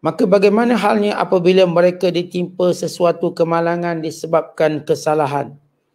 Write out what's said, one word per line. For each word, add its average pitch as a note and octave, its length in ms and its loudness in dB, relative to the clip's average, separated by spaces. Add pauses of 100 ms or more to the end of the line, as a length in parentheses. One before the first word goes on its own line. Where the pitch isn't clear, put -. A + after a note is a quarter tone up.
Maka - 240 -2
bagaimana G#3 560 4
halnya G#3 400 0
apabila F#3 480 2
mereka F3 400 2
ditimpa F3+ 640 -2
sesuatu E3+ 640 -2
kemalangan E3+ 640 -2
disebabkan D#3+ 800 -2
kesalahan D3 720 -2 (420)